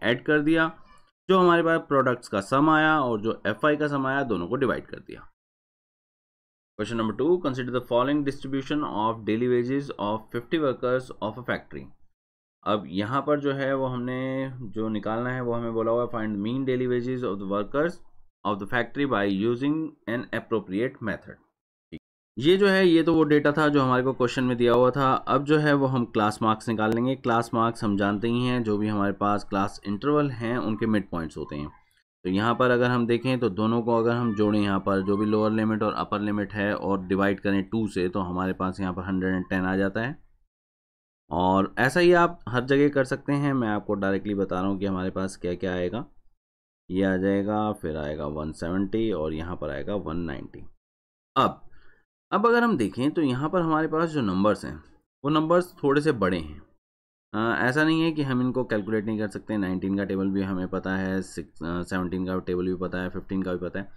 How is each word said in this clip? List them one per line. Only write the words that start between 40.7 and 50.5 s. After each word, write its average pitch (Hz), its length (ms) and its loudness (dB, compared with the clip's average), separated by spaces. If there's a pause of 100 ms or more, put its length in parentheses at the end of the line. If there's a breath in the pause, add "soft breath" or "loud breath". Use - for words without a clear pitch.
और 92 460 2
ऐसा 135 220 2
ही 175 140 6
आप 170 260 4 (100)
हर 123 160 -2
जगह 139 240 4
कर 139 140 2
सकते 135 300 -2
हैं, 143 200 0
मैं 120 140 0
आपको 104 260 -2
डायरेक्टली 98 420 -2
बता 95 240 -2
रहा 98 100 0
हूँ 98 100 -2
कि 98 60 -4
हमारे 92 240 -2
पास 95 280 -6
क्या-क्या 90 360 -4
आएगा। 90 320 -4 (840)
ये 92 140 2
आ 95 140 2
जाएगा, 101 540 0
फिर 82 260 -6
आएगा 76 300 -6
वन 76 240 -6
सेवेंटी 98 600 -2
और 78 220 -2
यहाँ 82 220 -6
पर 76 140 -6
आएगा 73 260 -6
वन 85 220 -4
नाइंटी। 80 480 -8 (720)